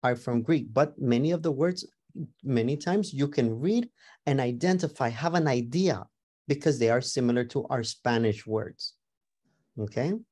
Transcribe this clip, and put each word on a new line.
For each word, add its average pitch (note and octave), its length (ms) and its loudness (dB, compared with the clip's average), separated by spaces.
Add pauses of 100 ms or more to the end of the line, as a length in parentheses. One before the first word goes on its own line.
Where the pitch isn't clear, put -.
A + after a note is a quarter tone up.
are B2 140 2
from A#2+ 260 -2
Greek, A#2 300 0
but D3 260 2
many B2+ 320 2
of E3+ 120 -2
the D#3+ 100 0
words, E3+ 340 -2 (580)
many B2+ 320 0
times F#3 360 -2
you C#3+ 160 0
can A#2 300 0
read A3 300 0 (380)
and C3+ 140 2
identify, C#3+ 680 0
have C#3 260 -4
an D#3+ 140 4
idea, B2 580 0 (420)
because C#3+ 300 2
they A#2 120 4
are A#2+ 100 4
similar B2 440 0
to C#3 240 -4
our B2+ 140 -2
Spanish A2+ 640 0
words, - 480 -6 (840)
okay? A#2+ 340 -2 (200)